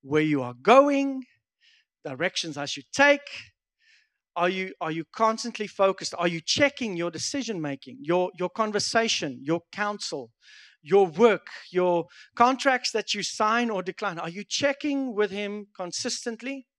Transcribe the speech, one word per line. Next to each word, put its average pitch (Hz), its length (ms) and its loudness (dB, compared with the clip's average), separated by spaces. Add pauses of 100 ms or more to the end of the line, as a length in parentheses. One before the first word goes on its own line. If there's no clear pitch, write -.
where 151 200 0
you 147 200 0
are 123 120 -6
going, 269 680 4 (800)
directions 156 540 -6
I 143 80 -6
should - 260 -12
take? 285 300 6 (1120)
Are 175 140 2
you, 190 320 -4
are 160 100 -4
you 160 200 -6
constantly 220 540 0
focused? 190 520 0
Are 175 100 2
you 165 120 -2
checking 262 560 0
your 170 140 -2
decision 208 500 -6
making, 139 420 -8
your, 180 360 2
your 180 120 -2
conversation, 208 920 -2
your 165 200 -2 (100)
counsel, 196 580 -6 (520)
your 185 240 6
work, 180 400 4 (260)
your 175 320 2 (320)
contracts 262 560 2
that 214 220 -4
you 202 80 -4
sign 226 480 0
or 185 120 -2
decline? 185 360 -6
Are 170 100 -8
you 190 160 -12
checking 277 680 -2
with 202 160 0
him 202 440 -8
consistently? 233 920 -8 (120)